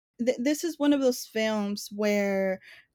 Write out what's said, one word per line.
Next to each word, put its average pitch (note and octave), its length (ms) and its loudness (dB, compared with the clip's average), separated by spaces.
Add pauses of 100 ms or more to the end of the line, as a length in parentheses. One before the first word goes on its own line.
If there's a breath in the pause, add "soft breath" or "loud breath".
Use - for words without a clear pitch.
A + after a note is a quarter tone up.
(240)
Th-, A#3+ 140 0
this D4 260 0
is D#4+ 140 -6
one C#4+ 140 4
of C#4+ 80 2
those B3 260 0
films G#3+ 680 -2
where G3+ 680 0 (340 loud breath)